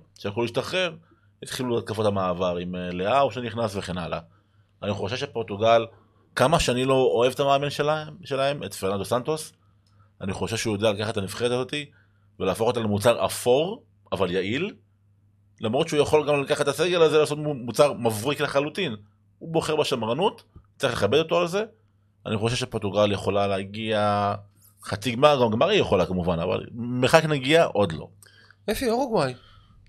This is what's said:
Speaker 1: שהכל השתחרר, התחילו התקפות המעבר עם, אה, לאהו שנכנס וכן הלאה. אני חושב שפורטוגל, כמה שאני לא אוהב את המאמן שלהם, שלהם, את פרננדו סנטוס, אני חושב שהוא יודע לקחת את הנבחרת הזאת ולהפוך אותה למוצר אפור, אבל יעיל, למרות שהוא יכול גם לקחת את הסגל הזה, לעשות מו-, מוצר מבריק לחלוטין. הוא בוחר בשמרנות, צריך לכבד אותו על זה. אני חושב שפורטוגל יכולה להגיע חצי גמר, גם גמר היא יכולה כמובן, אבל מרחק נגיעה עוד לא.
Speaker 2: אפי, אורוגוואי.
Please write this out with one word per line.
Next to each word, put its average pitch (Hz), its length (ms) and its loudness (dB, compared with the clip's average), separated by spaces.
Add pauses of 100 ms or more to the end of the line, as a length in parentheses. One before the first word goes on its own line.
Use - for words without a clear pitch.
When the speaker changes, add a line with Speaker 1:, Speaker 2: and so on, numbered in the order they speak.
(180)
Speaker 1:
שהכל 104 260 -4
השתחרר, 165 500 -2 (480)
התחילו 123 360 -4
התקפות 107 280 -2
המעבר 92 500 0
עם, 90 200 -6
אה, 90 140 -6
לאהו 110 400 2
שנכנס 113 460 -6
וכן 90 220 -6
הלאה. 82 200 -8 (640)
אני 101 100 -4
חושב 104 240 -6
שפורטוגל, 113 680 2 (500)
כמה 151 240 4
שאני 127 240 0
לא 135 100 2
אוהב 127 380 4
את - 80 -8
המאמן 139 300 2
שלהם, 151 440 -4 (100)
שלהם, 139 380 -2
את 101 120 -10
פרננדו 98 300 -2
סנטוס, 139 480 -4 (680)
אני 95 120 -6
חושב 95 240 -4
שהוא 107 180 -2
יודע 104 180 0
לקחת 104 200 -4
את - 40 -6
הנבחרת 104 340 -4
הזאת 127 240 -2 (680)
ולהפוך 95 280 0
אותה 117 120 0
למוצר 104 440 2
אפור, 147 580 0 (300)
אבל 92 180 0
יעיל, 110 440 -4 (840)
למרות 131 280 0
שהוא 156 120 2
יכול 147 280 4
גם 143 140 2
לקחת 135 180 -2
את 143 80 2
הסגל 165 340 2
הזה, 156 160 6
לעשות 147 200 2
מו-, 151 160 -4
מוצר 127 380 2
מבריק 117 480 -2
לחלוטין. 147 560 -2 (420)
הוא 165 140 -12
בוחר 160 240 0
בשמרנות, 139 680 -2 (360)
צריך 123 140 0
לכבד 113 260 2
אותו 160 220 0
על 175 80 0
זה. 196 160 -2 (600)
אני 107 100 -2
חושב 113 200 -2
שפורטוגל 104 560 0
יכולה 101 340 0
להגיע 104 840 0 (500)
חצי - 300 -4
גמר, 147 300 6
גם 117 80 4
גמר 123 180 2
היא 202 120 4
יכולה 95 260 4
כמובן, 87 320 -2
אבל 98 220 -2 (140)
מרחק 123 500 2
נגיעה 151 400 2
עוד 101 280 0
לא. 73 160 -10 (600)
Speaker 2:
אפי, 226 200 -2
אורוגוואי. 220 440 0 (540)